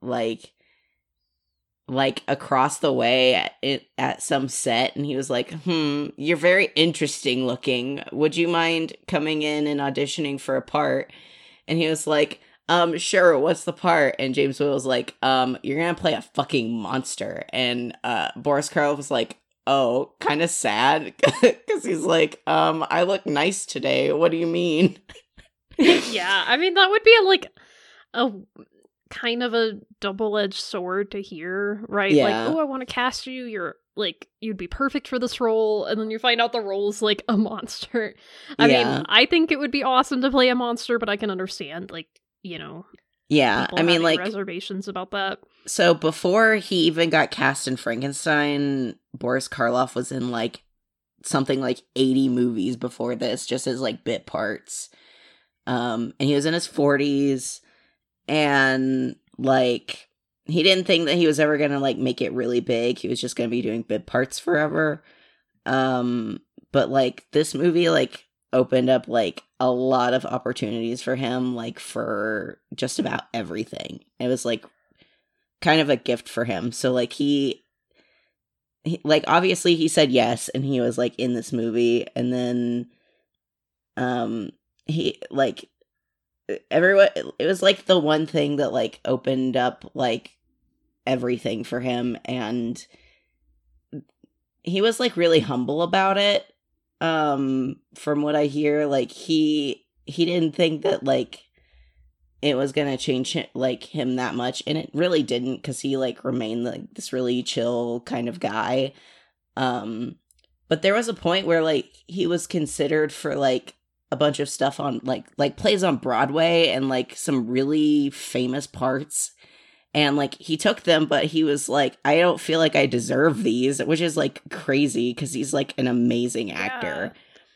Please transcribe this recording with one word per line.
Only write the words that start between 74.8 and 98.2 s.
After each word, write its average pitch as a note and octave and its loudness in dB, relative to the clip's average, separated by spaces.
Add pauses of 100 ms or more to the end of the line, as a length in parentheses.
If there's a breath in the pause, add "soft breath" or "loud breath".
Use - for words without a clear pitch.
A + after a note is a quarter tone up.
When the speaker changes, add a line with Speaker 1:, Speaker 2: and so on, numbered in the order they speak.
Speaker 1:
kind D#3 6
of C#3+ 2
a C3+ 4
gift - -4
for A#2 -4
him. A2+ -4
So, B2+ -2
like, B2 0
he, C#3+ 0 (1200)
he, E3 -4
like, D3+ 4
obviously F3 4
he D#3+ 2
said D3+ 4
yes, A#2 2
and C3 -4
he C3+ 0
was, A#2+ 0
like, A#2+ -2
in B2 -2
this A2+ -6
movie, A#2 2 (100)
and B2 -2
then, A#2+ -2 (1080)
um, A#2 -4 (360)
he, - -4 (120)
like, C3 -2 (1000)
everyone, F#3+ 6 (320)
it C3+ 0
was, F#3 0
like, F#3+ 2
the F#3 6
one D3+ 2
thing D3 0
that, C#3+ 0
like, A2+ -2
opened C3 -2
up, B2 -2
like, A#2+ -2 (720)
everything A#2+ -2
for - -6
him, A#2+ -4
and A#2+ -6 (1800 soft breath)
he F#3+ -2
was, A3 2
like, B3 -2
really E3 6
humble C3 -2
about F#3+ 2
it, G3+ 2 (560)
um, C#3 0 (180)
from D3 -2